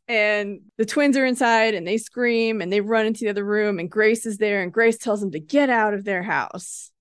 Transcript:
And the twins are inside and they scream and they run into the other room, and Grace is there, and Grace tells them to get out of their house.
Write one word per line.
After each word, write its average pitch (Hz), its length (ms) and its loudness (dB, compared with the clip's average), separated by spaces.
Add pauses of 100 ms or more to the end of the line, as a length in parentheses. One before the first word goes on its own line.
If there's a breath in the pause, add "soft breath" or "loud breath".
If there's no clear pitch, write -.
And 208 540 0 (160)
the 226 80 0
twins 285 320 2
are 269 80 4
inside 233 500 2
and 170 120 -6
they 208 100 0
scream 226 640 0
and 175 100 -4
they 202 100 2
run 220 260 0
into 220 180 -4
the 208 40 0
other 202 160 -4
room, 208 340 0
and 170 120 -6
Grace 220 340 2
is 208 120 -6
there, 202 260 0
and 175 100 -8
Grace 226 240 2
tells 208 240 -4
them 196 100 -4
to 151 80 -8
get 269 300 2
out 214 240 2
of 202 120 -6
their 185 180 -4
house. - 760 -6